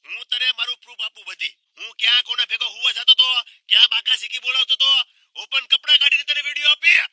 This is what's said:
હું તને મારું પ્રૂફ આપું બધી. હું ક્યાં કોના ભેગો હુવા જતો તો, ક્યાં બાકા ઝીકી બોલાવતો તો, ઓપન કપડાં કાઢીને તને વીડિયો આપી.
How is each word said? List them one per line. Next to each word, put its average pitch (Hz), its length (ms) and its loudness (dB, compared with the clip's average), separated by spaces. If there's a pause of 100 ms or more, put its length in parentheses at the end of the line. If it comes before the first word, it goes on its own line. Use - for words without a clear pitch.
હું 208 180 -14
તને - 340 -2
મારું - 180 -6
પ્રૂફ - 280 -16
આપું - 220 -14
બધી. - 300 -10 (220)
હું 453 200 -16
ક્યાં 1077 240 2
કોના 1077 220 -4
ભેગો - 240 -6
હુવા - 240 -4
જતો - 220 2
તો, - 140 4 (400)
ક્યાં - 220 4
બાકા - 260 0
ઝીકી - 220 -8
બોલાવતો - 360 0
તો, 539 160 2 (500)
ઓપન - 260 -4
કપડાં - 320 2
કાઢીને - 240 2
તને 294 180 -4
વીડિયો 294 300 -2
આપી. - 280 2 (140)